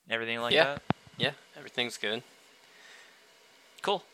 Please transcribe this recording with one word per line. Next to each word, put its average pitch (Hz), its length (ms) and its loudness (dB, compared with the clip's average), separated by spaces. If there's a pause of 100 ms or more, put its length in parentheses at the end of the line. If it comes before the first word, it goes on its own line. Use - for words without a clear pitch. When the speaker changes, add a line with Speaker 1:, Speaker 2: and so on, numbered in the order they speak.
Speaker 1:
everything 113 320 -2
like 120 120 0
Speaker 2:
Yeah. 156 120 8
Speaker 1:
that? 143 180 -2 (340)
Speaker 2:
Yeah, 127 160 2 (240)
everything's 120 400 -4
good. 113 260 -2 (1600)
Speaker 1:
Cool. 190 300 0